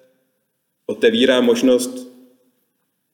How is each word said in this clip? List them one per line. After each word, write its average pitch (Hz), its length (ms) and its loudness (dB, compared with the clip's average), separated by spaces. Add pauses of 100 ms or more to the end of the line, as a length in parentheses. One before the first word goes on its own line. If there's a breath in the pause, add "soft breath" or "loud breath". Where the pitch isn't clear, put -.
(880)
otevírá 123 540 2
možnost 120 680 0 (1040)